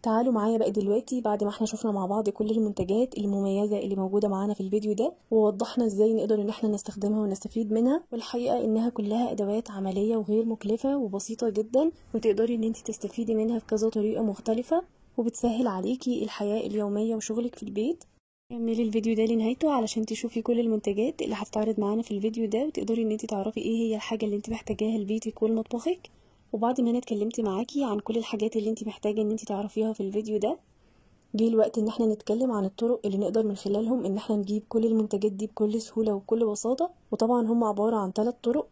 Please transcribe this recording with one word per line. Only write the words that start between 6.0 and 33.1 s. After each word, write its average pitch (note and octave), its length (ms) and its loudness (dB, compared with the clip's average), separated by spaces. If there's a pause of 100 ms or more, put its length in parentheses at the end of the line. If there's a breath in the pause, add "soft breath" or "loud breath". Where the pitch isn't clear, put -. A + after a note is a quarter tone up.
نقدر G#3+ 280 2
ان G3+ 60 0
احنا A3 200 -2
نستخدمها G#3 540 -2
ونستفيد G#3 500 -2
منها. B3+ 300 4 (100)
والحقيقة A#3+ 520 -2
انها A3+ 240 2
كلها A3+ 440 -2
ادوات G#3 380 -2
عملية G3 460 0
وغير G#3+ 280 0
مكلفة A3+ 520 -2
وبسيطة A3 520 -4
جدًا، A#3 420 2 (240 loud breath)
وتقدري A3+ 400 2
ان A3+ 100 -2
انتي A3+ 200 -4
تستفيدي A3 500 -4
منها A3 240 0
بكذا A3 300 0
طريقة A3 340 0
مختلفة، A3+ 600 0 (360)
وبتسهل A#3 480 0
عليكي G#3+ 580 -2
الحياة G#3+ 420 -2
اليومية G#3 500 0
وشغلك A3+ 380 -4
في - 80 -14
البيت. G#3+ 420 -4 (460)
كملي A#3 320 -2
الفيديو A3+ 340 2
ده A3 80 4
لنهايته A3+ 480 2
علشان A3+ 340 0
تشوفي A3+ 360 -4
كل A#3 180 2
المنتجات A3 600 0
اللي A3 120 -2
هتتعرض G#3+ 460 -2
معانا G#3 220 0
في - 80 -8
الفيديو A3 380 -2
ده، A3+ 180 0
وتقدري A3+ 360 -2
ان A3 80 0
انتي G#3+ 160 -4
تعرفي G#3 340 -4
ايه A3+ 160 0 (120)
هي A3 80 0
الحاجة A3 280 -4
اللي G#3 120 0
انتي G3+ 140 -6
محتاجاها A3 480 -2
لبيتك G#3+ 440 -2
ولمطبخك. A3+ 680 -2 (420 soft breath)
وبعد A#3+ 280 0
ما A#3 100 2
انا A#3+ 80 2
اتكلمت A3+ 420 -2
معاكي A3+ 440 -2
عن G#3 140 0
كل A3 180 -4
الحاجات A3+ 400 -2
اللي G#3+ 140 0
انتي A3 140 -4
محتاجة G#3 360 -2
ان G#3+ 100 2
انتي A3 160 -4
تعرفيها G#3+ 460 -2
في - 80 -8
الفيديو G#3 380 -2
ده، B3 200 0 (760 soft breath)
جه A3 140 4
الوقت A3 300 4
ان G#3+ 100 2
احنا A3+ 180 0
نتكلم A3 440 0
عن G#3 140 0
الطرق A3+ 400 0
اللي G3 140 0